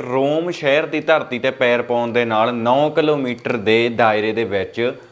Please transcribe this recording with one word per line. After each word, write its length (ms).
ਰੋਮ 400
ਸ਼ਹਿਰ 360
ਦੀ 140
ਧਰਤੀ 380
'ਤੇ 120
ਪੈਰ 320
ਪਾਉਣ 300
ਦੇ 120
ਨਾਲ 300
ਨੌ 360
ਕਿਲੋਮੀਟਰ 680
ਦੇ 320
ਦਾਇਰੇ 440
ਦੇ 120
ਵਿੱਚ 540